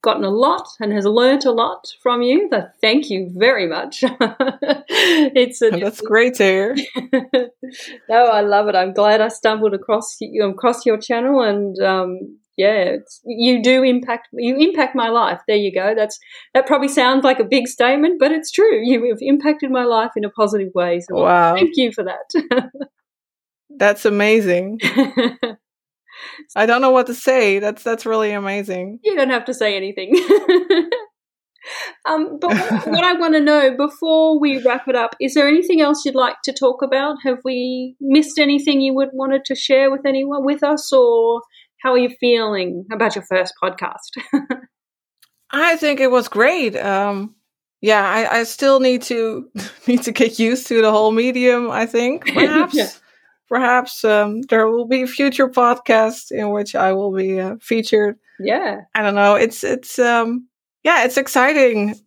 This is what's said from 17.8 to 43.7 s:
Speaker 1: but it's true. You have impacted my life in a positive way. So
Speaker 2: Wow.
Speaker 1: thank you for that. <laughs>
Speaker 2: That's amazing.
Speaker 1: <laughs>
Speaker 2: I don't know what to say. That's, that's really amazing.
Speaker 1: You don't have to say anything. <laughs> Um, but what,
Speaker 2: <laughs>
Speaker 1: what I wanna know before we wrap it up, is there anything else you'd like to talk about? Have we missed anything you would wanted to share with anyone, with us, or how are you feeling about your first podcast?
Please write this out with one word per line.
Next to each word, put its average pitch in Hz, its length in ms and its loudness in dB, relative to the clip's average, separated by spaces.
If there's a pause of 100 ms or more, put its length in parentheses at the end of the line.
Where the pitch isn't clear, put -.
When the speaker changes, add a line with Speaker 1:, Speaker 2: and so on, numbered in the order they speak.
Speaker 1:
but 294 140 2
it's 320 180 -6
true. 381 320 2
You 240 260 0
have 220 120 -4
impacted 285 500 0
my 247 140 0
life 233 320 0
in 208 80 -4
a 202 40 -6
positive 202 460 -2
way. 175 240 0
So - 240 -10
Speaker 2:
Wow. 175 320 4
Speaker 1:
thank 320 220 2
you 240 160 0
for 208 100 -6
that. 247 680 -4 (600)
<laughs> - 400 -20
Speaker 2:
That's 208 340 0
amazing. 208 800 0
Speaker 1:
<laughs> - 1700 -6
Speaker 2:
I 208 100 2
don't 240 160 2
know 262 100 4
what 247 160 4
to 240 80 -8
say. 220 440 2
That's, 208 240 -6
that's 226 220 -6
really 220 260 -2
amazing. 202 720 -8
Speaker 1:
You 415 120 0
don't 269 140 2
have 240 160 -2
to 254 80 -6
say 214 240 -2
anything. 196 360 -4
<laughs> 359 760 2 (1200)
Um, 311 300 -4
but 349 100 -2
what, 226 380 -2
Speaker 2:
<laughs> - 0 -
Speaker 1:
what 320 160 0
I 359 100 2
wanna 330 260 2
know 285 380 2
before 320 600 2
we 277 240 0
wrap 254 240 -2
it 254 80 0
up, 233 260 -4
is 269 140 -4
there 285 120 4
anything 339 320 2
else 294 240 2
you'd 269 120 -4
like 247 300 0
to 269 80 -6
talk 262 280 -2
about? 277 420 -2
Have 254 220 -2
we 254 560 -6
missed 285 380 0
anything 285 420 2
you 269 140 0
would 269 180 0
wanted 269 320 -2
to 269 100 -6
share 269 360 2
with 269 120 -4
anyone, 277 400 -2
with 294 200 0
us, 285 280 -2
or 233 520 2 (400)
how 262 80 0
are 254 80 4
you 247 100 2 (100)
feeling 202 720 -2
about 220 240 0
your 196 100 -8
first 185 280 -2 (100)
podcast? - 460 -8 (240)